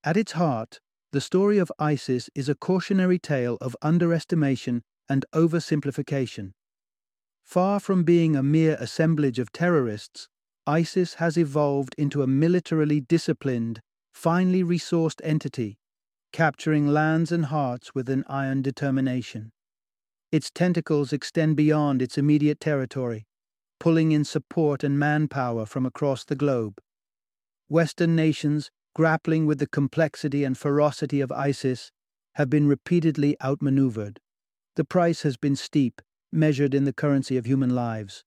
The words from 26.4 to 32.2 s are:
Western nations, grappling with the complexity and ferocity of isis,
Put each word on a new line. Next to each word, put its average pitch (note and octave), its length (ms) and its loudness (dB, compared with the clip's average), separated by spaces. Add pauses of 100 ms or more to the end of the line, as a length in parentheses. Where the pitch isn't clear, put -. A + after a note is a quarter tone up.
Western E3 480 2
nations, D3+ 540 0 (240)
grappling D#3+ 540 2
with D3+ 100 2
the C#3+ 80 -2
complexity C#3+ 760 -2
and C3 120 -2
ferocity D3 640 0
of C3+ 120 -2
isis, C3 600 -4 (440)